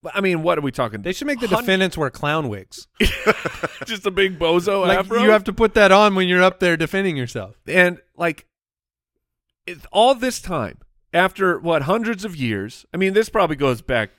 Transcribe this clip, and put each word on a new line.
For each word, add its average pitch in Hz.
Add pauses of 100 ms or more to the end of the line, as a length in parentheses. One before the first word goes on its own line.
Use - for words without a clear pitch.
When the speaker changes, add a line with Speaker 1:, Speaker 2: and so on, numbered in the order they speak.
(140)
Speaker 1:
I 196
mean, 180
what 170
are 151
we 139
talking? 110
Speaker 2:
They 175
should 277
make 277
the 247
Speaker 1:
Hun- 185
Speaker 2:
defendants 190
wear 147
clown 151
wigs. -
Speaker 1:
<laughs> -
Just 202
a 196
big 190
bozo 180
Speaker 2:
Like, 190
Speaker 1:
afro? 202
Speaker 2:
you 208
have 214
to 202
put 226
that 202
on 202
when 185
you're 180
up 185
there 175
defending 170
yourself. 113 (120)
Speaker 1:
And, 180 (160)
like, 170 (1200)
it, 170 (120)
all 233
this 247
time, 135 (340)
after, 180
what, 165
hundreds 214
of 196
years, 110
I 175
mean, 190
this 208
probably 175
goes 127
back 113